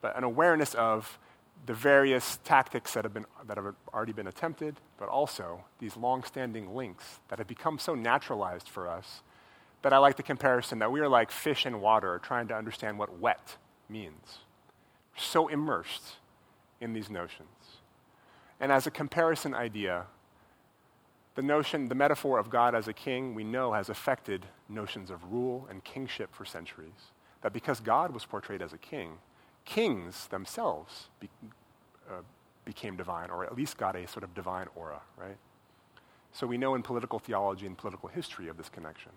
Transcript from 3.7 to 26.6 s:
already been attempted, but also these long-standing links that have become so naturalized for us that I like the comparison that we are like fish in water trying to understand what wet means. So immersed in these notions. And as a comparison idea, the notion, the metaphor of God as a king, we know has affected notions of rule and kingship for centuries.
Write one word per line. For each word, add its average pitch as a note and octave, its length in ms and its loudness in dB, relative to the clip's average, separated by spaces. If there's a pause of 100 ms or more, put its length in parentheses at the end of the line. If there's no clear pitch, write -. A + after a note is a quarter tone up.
already A2 200 -4
been G#2 160 -6
attempted, D3+ 480 -4 (220)
but G2+ 100 -8
also F#2 560 -2 (140)
these G#2 180 -10
long-standing A#2+ 760 -4
links A#2+ 540 -10
that - 100 -8
have A2 100 -8
become D3+ 300 -4
so E3 160 -2
naturalized A2+ 760 0
for F2+ 200 -8
us F2 340 -10 (600)
that C#3 100 6
I C3+ 60 12
like C#3 180 10
the C#3+ 60 -8
comparison B2+ 560 2
that A2 140 4
we D3 80 0
are D3 80 4
like A#2 220 8
fish - 360 0
in A#2 140 -4
water G2 420 4
trying A#2+ 260 -2
to A2+ 60 -2
understand A2 440 -4
what F#2+ 200 -4
wet - 380 0 (320)
means. F#2 500 -12 (800)
So D#3+ 320 2
immersed D3 680 -2 (640)
in A#2 120 -6
these G#2+ 160 -6
notions. F2 400 -8 (1120)
And C3+ 120 4
as C3+ 140 6
a D3+ 40 -4
comparison D#3 640 0
idea, G#2 520 -2 (1300)
the C3 80 -4
notion, D3 460 2
the B2+ 60 -2
metaphor C#3 440 4
of G#2+ 120 0
God A#2+ 240 6
as A2 140 0
a A2 40 -6
king, B2+ 420 -6
we G#2+ 100 -6
know A#2+ 280 0
has G#2 160 0
affected G2+ 580 -2 (220)
notions G#2 420 -8
of F2+ 220 -12
rule B2 380 -4
and F#2+ 140 -14
kingship B2 500 -10
for G2 100 -14
centuries. E2 680 -14 (300)